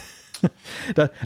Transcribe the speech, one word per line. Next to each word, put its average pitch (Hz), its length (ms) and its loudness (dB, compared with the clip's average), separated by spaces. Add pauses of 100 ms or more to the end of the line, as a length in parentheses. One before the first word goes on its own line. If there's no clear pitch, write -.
(420)
<laughs> - 540 -4
da, 151 140 4 (160)